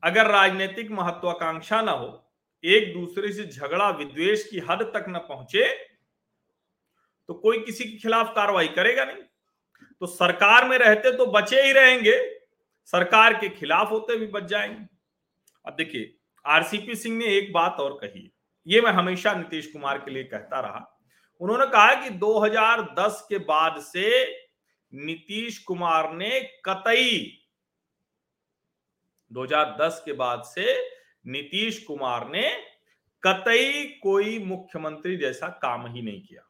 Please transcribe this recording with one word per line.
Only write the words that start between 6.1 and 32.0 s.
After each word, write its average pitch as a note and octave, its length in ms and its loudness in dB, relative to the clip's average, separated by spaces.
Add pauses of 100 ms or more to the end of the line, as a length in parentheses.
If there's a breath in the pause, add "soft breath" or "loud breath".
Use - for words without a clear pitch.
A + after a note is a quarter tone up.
तो F3 40 -8
कोई A3+ 260 0
किसी A3+ 240 -10
के A3 140 -14
खिलाफ A3+ 380 0
कार्रवाई G3+ 340 2
करेगा A3 360 2
नहीं। - 180 -14 (760 soft breath)
तो F3+ 60 -8
सरकार G3+ 600 4
में C4 100 2
रहते G#3+ 360 6
तो B3+ 140 4
बचे G#3 340 2
ही C#4 120 6
रहेंगे, B3+ 440 8 (720)
सरकार A3 460 6
के G#3+ 160 -4
खिलाफ E3+ 420 0
होते A3 260 -2
भी A3 120 -6
बच G3 160 -8
जाएंगे। G#3 400 -6 (800)
अब - 100 -14
देखिए, D#3 400 -8 (300)
आरसीपी E3+ 500 0
सिंह A3+ 220 -8
ने A#3 100 -4
एक G3+ 260 0
बात F3 260 0
और C#3 160 -4
कही, G2 340 -16 (380)
ये G#3 140 4
मैं A3+ 120 4
हमेशा F3+ 420 0
नीतीश D#3+ 380 -10
कुमार C#3 240 -6
के C#3 140 -12
लिए C3 140 -8
कहता G#2+ 340 -8
रहा। G#2+ 260 -10 (560)
उन्होंने A3+ 260 0
कहा B3+ 260 8 (100)
कि C4+ 80 -8
दो G#3 280 0
हज़ार A3 420 2 (180)
दस G#3+ 300 -2
के G3+ 100 -4
बाद D#3 420 0
से A3 420 0 (720)
नीतीश E3 680 -10
कुमार E3+ 540 -2
ने G#3 260 -4 (260)
कतई, A3+ 680 0 (2000)
दो B2+ 120 -10
हज़ार D3+ 360 0
दस D#3+ 260 -2
के D3+ 100 -8
बाद B2 300 -4
से A3+ 280 -2 (520 soft breath)
नीतीश F3 580 -6
कुमार B2 460 -6